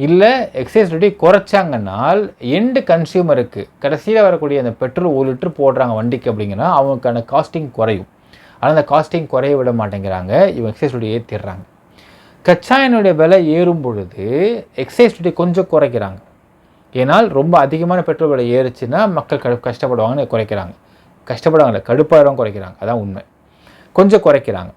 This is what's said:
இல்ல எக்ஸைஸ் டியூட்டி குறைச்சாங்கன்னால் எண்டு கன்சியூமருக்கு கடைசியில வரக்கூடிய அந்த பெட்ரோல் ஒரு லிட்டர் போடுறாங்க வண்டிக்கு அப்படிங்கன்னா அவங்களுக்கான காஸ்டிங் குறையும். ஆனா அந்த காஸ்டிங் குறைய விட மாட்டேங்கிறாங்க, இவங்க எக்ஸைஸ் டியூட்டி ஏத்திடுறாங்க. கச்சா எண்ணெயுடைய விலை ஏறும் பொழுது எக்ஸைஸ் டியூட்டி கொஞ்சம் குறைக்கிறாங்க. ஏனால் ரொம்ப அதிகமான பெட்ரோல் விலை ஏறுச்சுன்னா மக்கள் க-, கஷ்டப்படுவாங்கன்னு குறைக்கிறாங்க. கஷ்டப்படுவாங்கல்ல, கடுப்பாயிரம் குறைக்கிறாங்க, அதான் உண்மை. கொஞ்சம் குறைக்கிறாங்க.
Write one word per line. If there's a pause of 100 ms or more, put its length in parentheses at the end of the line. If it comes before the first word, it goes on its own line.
இல்ல
எக்ஸைஸ்
டியூட்டி (140)
குறைச்சாங்கன்னால் (360)
எண்டு (100)
கன்சியூமருக்கு (180)
கடைசியில
வரக்கூடிய
அந்த
பெட்ரோல்
ஒரு
லிட்டர்
போடுறாங்க
வண்டிக்கு
அப்படிங்கன்னா
அவங்களுக்கான (100)
காஸ்டிங்
குறையும். (500)
ஆனா
அந்த
காஸ்டிங்
குறைய
விட
மாட்டேங்கிறாங்க, (220)
இவங்க
எக்ஸைஸ்
டியூட்டி
ஏத்திடுறாங்க. (800)
கச்சா (100)
எண்ணெயுடைய
விலை
ஏறும்
பொழுது (520)
எக்ஸைஸ்
டியூட்டி
கொஞ்சம்
குறைக்கிறாங்க. (760)
ஏனால்
ரொம்ப
அதிகமான
பெட்ரோல்
விலை (120)
ஏறுச்சுன்னா
மக்கள்
க-,
கஷ்டப்படுவாங்கன்னு
குறைக்கிறாங்க. (540)
கஷ்டப்படுவாங்கல்ல,
கடுப்பாயிரம்
குறைக்கிறாங்க,
அதான்
உண்மை. (680)
கொஞ்சம்
குறைக்கிறாங்க.